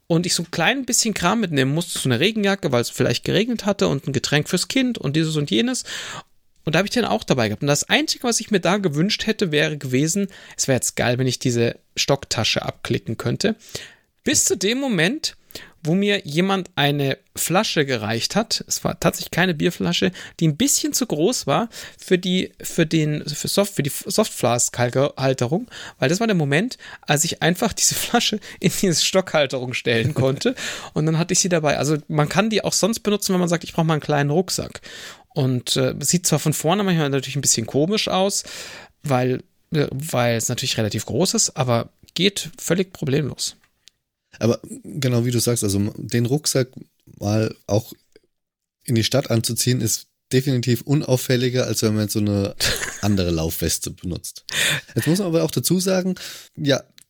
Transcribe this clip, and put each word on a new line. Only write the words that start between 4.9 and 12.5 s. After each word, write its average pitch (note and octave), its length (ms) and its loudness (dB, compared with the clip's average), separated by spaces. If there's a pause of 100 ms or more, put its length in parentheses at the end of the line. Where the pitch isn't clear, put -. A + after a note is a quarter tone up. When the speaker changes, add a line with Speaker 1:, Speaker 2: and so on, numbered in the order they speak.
Speaker 1:
und C#3 160 -4
dieses D#3+ 220 0
und D3 140 -2
jenes. A#3+ 340 0 (800)
Und D#3 100 -2
da D#3+ 40 4
habe G3 80 0
ich - 60 -10
den A3 120 2
auch - 200 -2
dabei B2 240 2
gehabt. G#2 140 -6
Und C#3+ 60 0
das - 200 0
Einzige, C#4 360 0
was A#3 160 0
ich - 100 -8
mir G3+ 100 2
da F3+ 180 2
gewünscht F3+ 480 0
hätte, G#3 260 0
wäre D3+ 260 0
gewesen, D#3+ 500 0 (280)
es - 100 -2
wäre C3 100 4
jetzt - 200 -2
geil, B2 220 2
wenn C3 80 2
ich B2 120 0
diese A#2 400 0 (180)
Stocktasche - 640 0